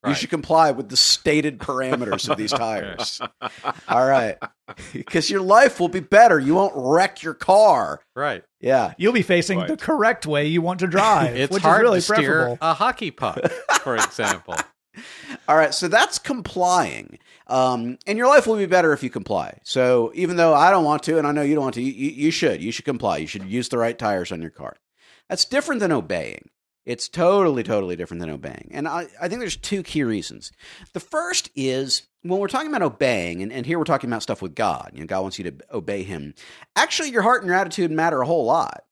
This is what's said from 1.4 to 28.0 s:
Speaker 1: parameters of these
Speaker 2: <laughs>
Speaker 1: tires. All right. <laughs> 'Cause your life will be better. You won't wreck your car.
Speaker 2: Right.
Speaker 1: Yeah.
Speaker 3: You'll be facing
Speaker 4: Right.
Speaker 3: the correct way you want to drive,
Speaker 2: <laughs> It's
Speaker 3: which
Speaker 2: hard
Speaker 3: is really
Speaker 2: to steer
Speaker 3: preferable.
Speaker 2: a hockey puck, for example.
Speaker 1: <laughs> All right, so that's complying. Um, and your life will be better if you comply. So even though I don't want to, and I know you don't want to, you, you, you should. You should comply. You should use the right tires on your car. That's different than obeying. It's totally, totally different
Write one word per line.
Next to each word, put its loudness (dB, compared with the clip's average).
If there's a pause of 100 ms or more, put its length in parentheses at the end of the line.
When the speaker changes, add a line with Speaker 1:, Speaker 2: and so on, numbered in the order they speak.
Speaker 1:
parameters -4
of 0
these -4
Speaker 2:
<laughs> 0
Speaker 1:
tires. -4 (680)
All 4
right. 2 (300)
<laughs> -14
'Cause -2
your -2
life 6
will 0
be -4
better. 8
You 2
won't 2
wreck 2
your -8
car. 4 (160)
Speaker 2:
Right. -6 (180)
Speaker 1:
Yeah. 2
Speaker 3:
You'll 2
be 2
facing 0
Speaker 4:
Right. -4
Speaker 3:
the -4
correct 0
way 0
you 0
want -4
to -2
drive, 2
Speaker 2:
<laughs> -
It's 0
Speaker 3:
which 0
Speaker 2:
hard 6
Speaker 3:
is 4
really 6
Speaker 2:
to 2
steer 0
Speaker 3:
preferable. 0
Speaker 2:
a 2
hockey -2
puck, -2 (300)
for -4
example. -4 (460)
Speaker 1:
<laughs> -16
All 4
right, 4
so -4
that's 2
complying. -2 (280)
Um, -2 (100)
and -2
your 2
life 8
will 2
be 0
better 4
if -4
you -4
comply. -6
So 2
even 0
though 6
I 8
don't 4
want 0
to, 0
and 0
I 0
know 0
you 2
don't -2
want -4
to, -6
you, -4
you, -6
you 0
should. -2
You -4
should -10
comply. -2
You -6
should -10
use -6
the -4
right -2
tires -2
on -8
your -10
car. -14 (540)
That's -2
different -2
than 2
obeying. -4 (360)
It's -8
totally, 2
totally -2
different -10